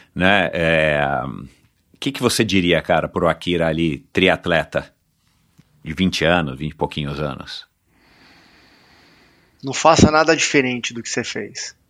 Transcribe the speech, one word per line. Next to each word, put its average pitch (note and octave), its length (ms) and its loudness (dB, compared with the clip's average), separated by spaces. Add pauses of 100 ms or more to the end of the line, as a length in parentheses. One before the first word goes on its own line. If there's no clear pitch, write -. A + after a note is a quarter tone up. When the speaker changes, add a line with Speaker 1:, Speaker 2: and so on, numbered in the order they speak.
(140)
Speaker 1:
né? F#2 380 2
É, D#2 520 2 (220)
o - 720 -18
que C#3 140 -6
que - 100 -8
você A#2+ 220 2
diria, F2 360 2
cara, D#2 280 0
pro E2+ 200 0
Akira E2 380 -2
ali, D#2+ 460 -2
triatleta, E2 800 0 (880)
de D#2 100 -10
vinte E2+ 320 0
anos, D#2+ 320 0
vinte D2+ 160 -8
e - 40 -20
pouquinhos C#2+ 420 -6
anos? - 500 -10 (1900)
Speaker 2:
Não C3+ 120 -6
faça D#3 360 6
nada D#3 240 4
diferente B2+ 600 0
do A#2 80 -10
que - 80 -12
você B2 120 -2
fez. - 540 -10 (140)